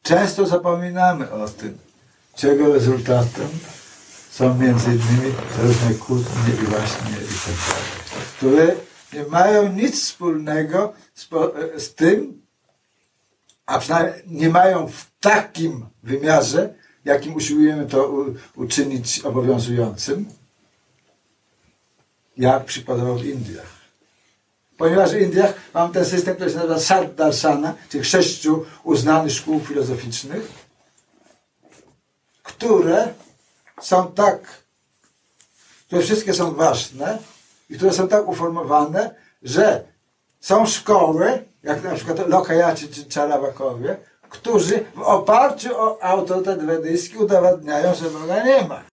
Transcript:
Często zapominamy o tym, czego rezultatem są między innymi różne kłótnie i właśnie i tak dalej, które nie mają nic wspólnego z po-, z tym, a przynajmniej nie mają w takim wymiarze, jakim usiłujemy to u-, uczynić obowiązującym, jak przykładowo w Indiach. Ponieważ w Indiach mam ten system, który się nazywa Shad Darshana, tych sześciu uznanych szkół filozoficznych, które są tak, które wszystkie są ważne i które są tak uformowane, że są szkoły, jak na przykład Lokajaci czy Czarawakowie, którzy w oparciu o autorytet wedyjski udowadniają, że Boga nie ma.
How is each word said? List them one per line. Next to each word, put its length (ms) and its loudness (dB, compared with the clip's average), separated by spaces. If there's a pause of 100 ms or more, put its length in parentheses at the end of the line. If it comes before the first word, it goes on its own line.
Często 440 2
zapominamy 840 0
o 180 -8
tym, 280 -14 (580)
czego 380 4
rezultatem 760 2 (800)
są 260 0
między 300 2
innymi 460 2 (280)
różne 320 2
kłótnie 600 -2 (100)
i 20 0
właśnie 460 -4
i 340 -8
tak 220 -6
dalej, 380 -8 (320)
które 380 4 (380)
nie 100 -10
mają 500 4
nic 300 -2
wspólnego 880 -4 (200)
z 120 -20
po-, 280 -2 (240)
z 160 -12
tym, 480 0 (1200)
a 140 -2
przynajmniej 480 -2
nie 220 0
mają 380 4
w 180 -18 (140)
takim 680 -2 (180)
wymiarze, 720 0 (320)
jakim 300 -2
usiłujemy 500 2
to 220 2
u-, 280 -4 (200)
uczynić 640 -4
obowiązującym, 1080 -2 (2000)
jak 280 2
przykładowo 500 -4
w 100 -6
Indiach. 500 -10 (1000)
Ponieważ 340 4
w 80 0
Indiach 340 4 (200)
mam 180 0
ten 140 0
system, 300 -2
który 160 -4
się 40 -6
nazywa 240 -2
Shad 360 0
Darshana, 580 0 (160)
tych 180 -6
sześciu 580 0 (180)
uznanych 480 2
szkół 280 -4
filozoficznych, 920 -6 (1900)
które 720 2 (680)
są 300 2
tak, 520 -2 (1200)
które 140 0
wszystkie 320 -2
są 180 -2
ważne 640 -2 (520)
i 60 -14
które 180 2
są 140 0
tak 200 2
uformowane, 880 -2 (280)
że 400 2 (560)
są 260 2
szkoły, 760 2 (200)
jak 200 -6
na 120 -6
przykład 320 -4
Lokajaci 600 2
czy 160 -16
Czarawakowie, 920 -4 (320)
którzy 560 0 (100)
w 60 -12
oparciu 800 2
o 220 -2
autorytet 640 -2
wedyjski 520 -2
udowadniają, 800 2
że 140 -6
Boga 360 -4
nie 220 4
ma. 260 -12